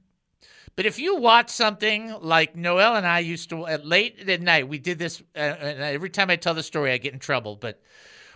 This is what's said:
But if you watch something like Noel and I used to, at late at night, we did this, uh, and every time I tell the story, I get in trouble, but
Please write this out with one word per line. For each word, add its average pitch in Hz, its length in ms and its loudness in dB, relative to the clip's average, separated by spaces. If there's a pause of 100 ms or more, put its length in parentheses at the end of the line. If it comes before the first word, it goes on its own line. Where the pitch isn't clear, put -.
(760)
But 185 100 -2
if 208 140 -2
you 359 160 0
watch 233 360 6
something 214 680 -2
like 160 360 2
Noel 185 400 2
and 190 100 0
I 170 140 2
used 170 300 -6
to, 165 180 -8
at 147 180 -4
late 202 420 0
at 175 140 0
night, 160 240 4
we 147 140 -8
did 170 180 -4
this, 165 240 -8 (140)
uh, - 20 -12
and 147 420 -4
every 151 300 -4
time 190 180 0
I 175 60 4
tell 170 200 0
the 160 100 -4
story, 143 260 -2
I 123 80 0
get 131 140 -8
in 131 80 -12
trouble, 113 340 -4
but 107 260 -10 (560)